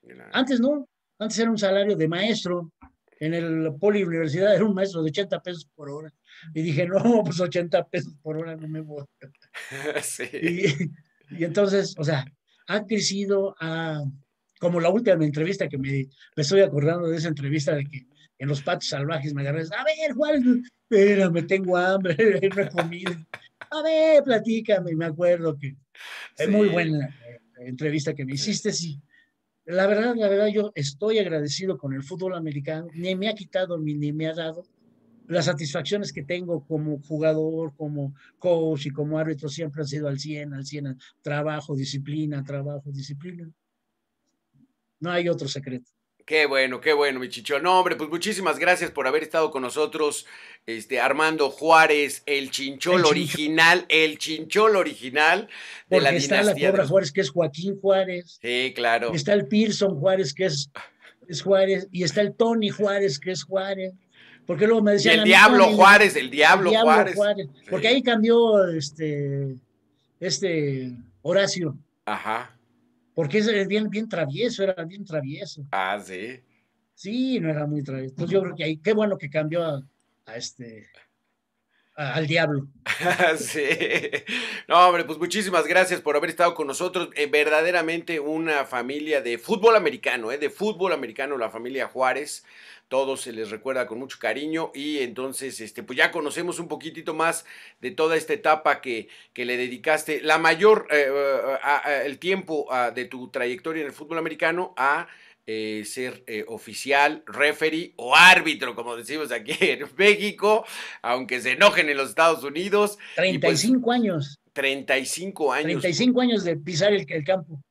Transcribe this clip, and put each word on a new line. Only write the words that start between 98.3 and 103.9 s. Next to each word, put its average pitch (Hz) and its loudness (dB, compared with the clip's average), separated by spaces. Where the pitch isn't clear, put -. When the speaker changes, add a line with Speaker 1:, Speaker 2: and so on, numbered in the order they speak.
Speaker 1:
etapa 151 0
que, 113 -8
que 123 -8
le 123 -2
dedicaste, 156 -2
la 156 2
mayor, 165 4
eh, 147 2
a, 143 0
a, 139 0
el 139 -6
tiempo, 185 -4
ah, 123 0
de 120 -8
tu 127 -14
trayectoria 123 -6
en 147 -6
el 131 -14